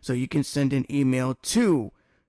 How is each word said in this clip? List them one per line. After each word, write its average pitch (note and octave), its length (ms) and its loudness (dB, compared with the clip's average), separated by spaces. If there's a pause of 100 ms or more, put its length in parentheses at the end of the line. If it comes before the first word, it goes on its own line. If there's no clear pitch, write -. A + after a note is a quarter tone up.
So - 100 -4
you B2+ 160 -2
can D3 160 0
send C#3 300 0
an C3 180 0
email B2+ 440 0
to F3+ 580 0 (360)